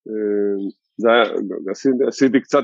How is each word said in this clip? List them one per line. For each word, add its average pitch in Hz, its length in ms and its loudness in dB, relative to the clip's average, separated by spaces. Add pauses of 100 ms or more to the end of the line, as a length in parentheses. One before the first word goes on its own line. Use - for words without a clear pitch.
אמ, 101 640 -2 (280)
זה 113 140 2
היה, 117 120 6 (480)
עשיתי, 131 360 0
עשיתי 123 340 2
קצת 139 220 0